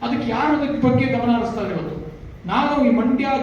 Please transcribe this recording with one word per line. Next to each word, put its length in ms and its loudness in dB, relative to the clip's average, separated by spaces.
ಅದಕ್ಕೆ 280 -2
ಯಾರು 300 2
ಅದಕ್ಕೆ 260 2
ಬಗ್ಗೆ 180 4
ಗಮನ 260 0
ಹರಿಸ್ತಾ 300 0
ಇದ್ದಾರೆ 180 -4
ಇವತ್ತು? 180 -8
ನಾನು 380 0
ಈ 40 4
ಮಂಡ್ಯ 380 2